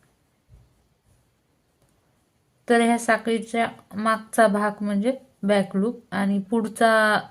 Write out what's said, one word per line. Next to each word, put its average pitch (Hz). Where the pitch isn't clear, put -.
तर 233
ह्या 233
साखळीच्या 226
मागचा 220
भाग 208
म्हणजे 208
बॅक 196
लूप 233
आणि 196
पुढचा 220